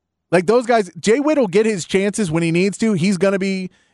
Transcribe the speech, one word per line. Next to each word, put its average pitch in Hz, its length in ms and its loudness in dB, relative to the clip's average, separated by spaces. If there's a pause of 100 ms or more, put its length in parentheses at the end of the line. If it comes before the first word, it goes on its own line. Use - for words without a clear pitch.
(300)
Like 180 140 2
those 226 220 2
guys, 220 320 0
Jay 220 220 2
Witt 302 180 2
will 247 80 2
get 202 180 2
his 214 220 -2
chances 196 440 -2
when 165 120 -2
he 165 80 0
needs 180 280 0
to. 226 140 0
He's 190 240 0
gonna 196 220 0
be, 190 320 -6 (240)